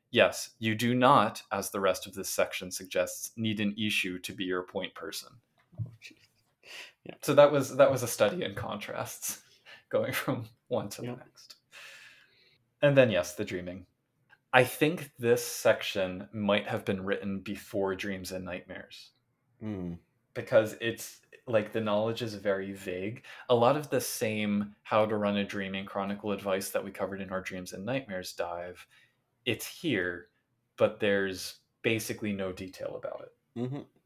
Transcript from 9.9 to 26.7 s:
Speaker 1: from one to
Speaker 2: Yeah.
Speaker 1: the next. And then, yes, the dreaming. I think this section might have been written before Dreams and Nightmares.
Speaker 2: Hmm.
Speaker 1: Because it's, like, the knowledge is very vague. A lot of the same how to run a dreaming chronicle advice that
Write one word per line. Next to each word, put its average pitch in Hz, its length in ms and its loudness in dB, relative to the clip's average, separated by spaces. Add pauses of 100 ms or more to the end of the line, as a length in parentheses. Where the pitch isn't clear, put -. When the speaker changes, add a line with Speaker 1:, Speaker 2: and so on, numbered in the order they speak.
Speaker 1:
from 123 320 -2 (240)
one 104 200 -2
to - 140 -10
Speaker 2:
Yeah. 123 80 -6
Speaker 1:
the 123 60 -10
next. - 380 -20 (1300)
And 143 160 6
then, 127 140 10
yes, 90 240 0
the 104 100 -4
dreaming. 90 400 -8 (720)
I 127 80 10
think - 540 0
this 117 280 4
section 95 840 0
might 104 360 2
have 113 180 -4
been 95 180 -2
written 98 360 -4
before 98 560 -4
Dreams 92 360 -8
and 92 140 -8
Nightmares. - 640 -12 (500)
Speaker 2:
Hmm. 95 340 -6 (420)
Speaker 1:
Because 113 440 4
it's, - 420 -6 (260)
like, 110 260 2
the 113 80 0
knowledge 107 400 0
is 110 140 -6
very 98 360 -2
vague. 98 520 -8 (260)
A 123 60 6
lot 120 200 6
of 147 140 -4
the 131 100 0
same 107 840 -2
how 110 240 4
to 110 100 0
run 104 200 2
a 101 60 2
dreaming 98 440 -6
chronicle 101 440 -4
advice 98 380 -2
that 101 140 -2